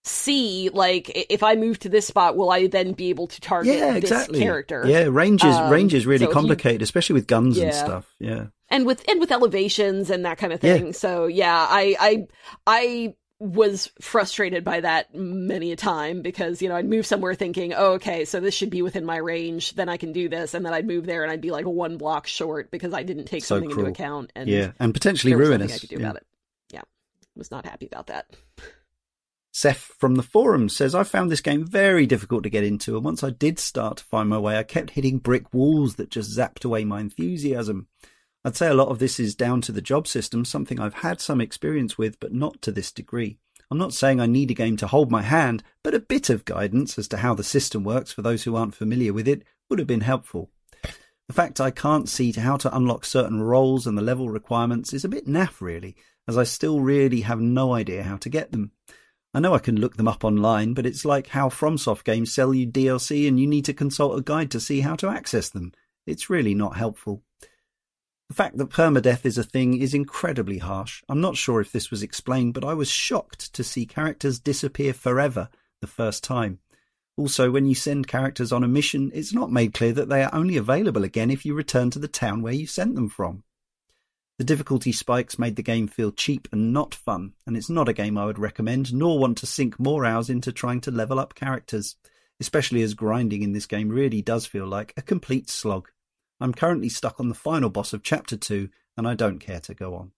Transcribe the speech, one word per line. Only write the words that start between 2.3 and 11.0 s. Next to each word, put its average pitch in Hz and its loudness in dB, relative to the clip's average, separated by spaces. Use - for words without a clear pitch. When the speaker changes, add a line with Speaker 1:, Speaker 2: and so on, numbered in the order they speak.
Speaker 1:
will 180 2
I 185 4
then 185 2
be 180 -2
able 175 -2
to - -16
target 220 2
Speaker 2:
Yeah, 302 2
Speaker 1:
this 185 2
Speaker 2:
exactly. 156 0
Speaker 1:
character? 143 0
Speaker 2:
Yeah, 160 6
range 170 6
is, 143 10
Speaker 1:
Um, - 2
Speaker 2:
range 170 6
is 120 4
really 135 6
Speaker 1:
so - 6
if 156 2
you - 0
Speaker 2:
complicated, 135 4
especially 165 2
with 127 4
guns 120 4
and 170 4
Speaker 1:
Yeah. 143 0
Speaker 2:
stuff. 92 -6
Yeah. 110 -6
Speaker 1:
And 262 4
with, 254 0
and 381 4
with 339 2
elevations 196 2
and 180 0
that 165 -4
kind 170 -2
of 170 -4
Speaker 2:
Yeah. 175 6
Speaker 1:
thing. 175 -2
So 175 0